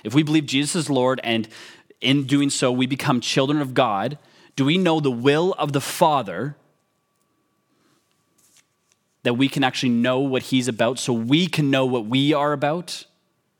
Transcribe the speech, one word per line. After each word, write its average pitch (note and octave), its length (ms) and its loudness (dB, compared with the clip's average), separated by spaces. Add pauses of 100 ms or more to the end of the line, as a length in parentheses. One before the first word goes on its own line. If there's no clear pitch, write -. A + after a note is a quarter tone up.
if G#2+ 100 -6
we D3+ 80 4
believe D3+ 240 2
Jesus C#3 300 -2
is D3 140 -2
Lord, B2+ 340 0
and A2+ 240 -2 (540)
in C3+ 240 2
doing C#3+ 240 0
so C3+ 220 0
we B2+ 140 0
become C3 360 -2
children D3 400 0
of C3 120 -6
God, A#2+ 440 0 (400)
do C3+ 80 0
we D#3 120 2
know E3 220 2
the D3 100 0
will C#3+ 480 2
of D3 140 -4
the C#3 100 -2
Father C3+ 760 0 (2750)
that B2 120 2
we C3+ 120 4
can C3+ 160 0
actually B2+ 260 0
know A#2+ 300 2
what C3 240 0
he's B2+ 240 0
about A#2+ 320 0
so B2+ 140 -2
we C3 340 2
can D3 240 0
know C3+ 140 2
what B2 200 -2
we C3+ 280 2
are D3 180 0
about? D3 540 -4 (540)